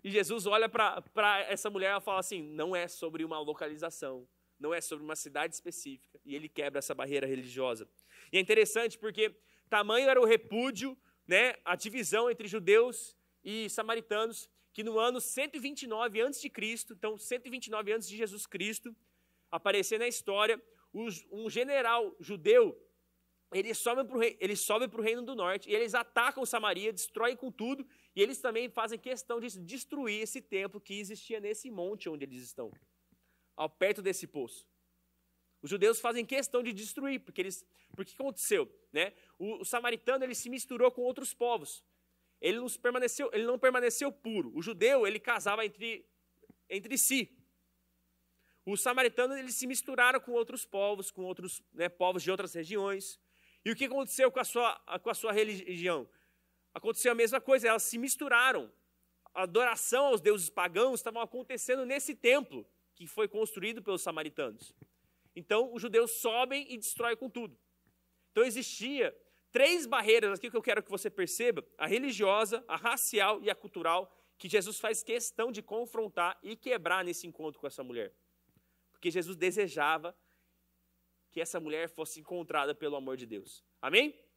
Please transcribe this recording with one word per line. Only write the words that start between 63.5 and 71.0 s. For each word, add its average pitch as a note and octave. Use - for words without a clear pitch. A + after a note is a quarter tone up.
pelos F#3
samaritanos. D#3
Então, A3+
os A3+
judeus A3+
sobem B3+
e B3
destroem A#3
com C4
tudo. A3+
Então, A3
existia B3
três D#4
barreiras A3
aqui A#3
que A#3+
eu G#3+
quero G#3+
que -
você G3